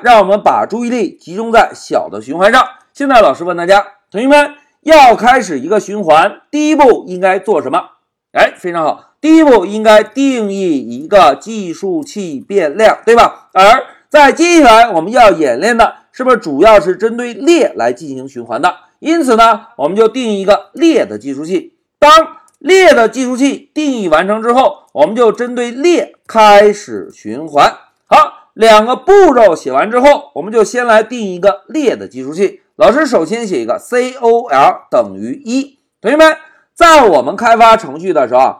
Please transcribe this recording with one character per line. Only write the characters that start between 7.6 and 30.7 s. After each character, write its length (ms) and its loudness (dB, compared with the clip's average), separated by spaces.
什 80 -8
么？ 200 -6
哎， 240 0
非 160 -10
常 140 -6
好， 240 -8
第 160 2
一 80 4
步 220 4
应 180 -6
该 180 4
定 500 -4
义 260 -4
一 300 -12
个 280 2
计 380 -12
数 300 -8
器 360 -12
变 380 -4
量， 280 2
对 100 2
吧？ 380 0
而 300 4
在 240 4
接 320 2
下 100 6
来 180 4
我 100 -2
们 100 -8
要 200 4
演 280 -2
练 180 -2
的 180 0
是 100 -10
不 80 0
是 60 2
主 240 -6
要 180 6
是 160 -2
针 220 -6
对 160 -10
列 420 0
来 160 -4
进 180 -14
行 180 -14
循 180 -16
环 160 -8
的？ 120 -2
因 240 -4
此 120 0
呢， 320 0
我 100 -4
们 80 -8
就 120 2
定 260 -6
义 80 -6
一 40 -10
个 280 -2
列 320 0
的 120 -10
计 160 -12
数 120 -12
器。 300 -8
当 140 4
列 340 4
的 140 2
计 160 -8
数 140 -6
器 360 -4
定 280 -6
义 60 -6
完 200 -2
成 160 -4
之 100 0
后， 300 -2
我 120 0
们 100 -2
就 160 2
针 240 -8
对 160 -8
列 440 -2
开 440 4
始 400 -12
循 360 -14
环。 260 -2
好， 460 0
两 320 2
个 100 -4
步 380 4
骤 220 4
写 160 -8
完 180 -2
之 100 -4
后， 360 0
我 60 -10
们 100 -12
就 120 2
先 220 -6